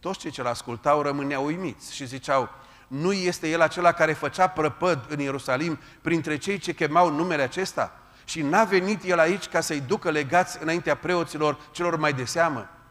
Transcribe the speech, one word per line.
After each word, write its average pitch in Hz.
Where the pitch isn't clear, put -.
Toți 185
cei 160
ce-l 127
ascultau 123
rămâneau 143
uimiți 160
și 139
ziceau: 135
"Nu 156
este 180
el 165
acela 170
care 160
făcea 185
prăpăd 156
în 151
Ierusalim 139
printre 156
cei 196
ce 170
chemau 165
numele 156
acesta? 135
Și -
n-a 170
venit 185
el 180
aici 170
ca 170
să-i 156
ducă 165
legați 151
înaintea 165
preoților 156
celor 170
mai 156
de 127
seamă?" 151